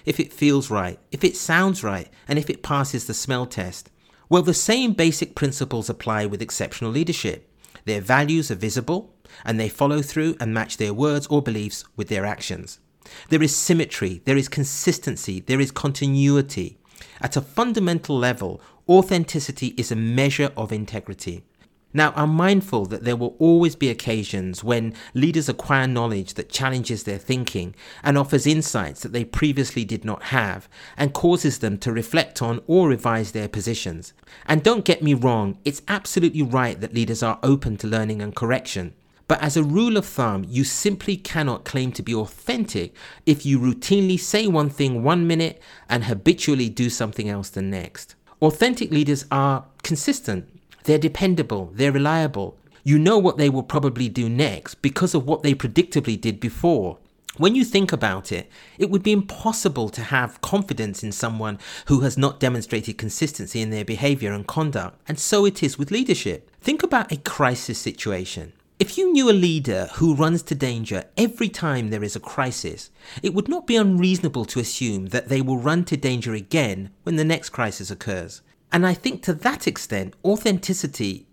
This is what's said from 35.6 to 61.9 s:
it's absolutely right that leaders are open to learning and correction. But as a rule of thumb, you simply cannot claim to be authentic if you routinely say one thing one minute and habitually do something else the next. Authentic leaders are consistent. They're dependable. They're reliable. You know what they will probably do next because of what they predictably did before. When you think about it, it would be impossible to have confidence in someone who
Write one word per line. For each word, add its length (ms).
it's 240
absolutely 540
right 400
that 140
leaders 260
are 220
open 340
to 100
learning 360
and 120
correction. 600
But 160
as 120
a 60
rule 340
of 120
thumb, 400
you 160
simply 520
cannot 480
claim 280
to 100
be 140
authentic 800
if 180
you 140
routinely 600
say 280
one 240
thing 320
one 240
minute 340
and 180
habitually 640
do 200
something 400
else 200
the 120
next. 540
Authentic 480
leaders 400
are 360
consistent. 640
They're 120
dependable. 760
They're 200
reliable. 640
You 160
know 180
what 200
they 120
will 140
probably 460
do 180
next 540
because 340
of 100
what 160
they 120
predictably 640
did 220
before. 560
When 180
you 80
think 300
about 400
it, 180
it 120
would 120
be 120
impossible 760
to 140
have 400
confidence 600
in 120
someone 440
who 160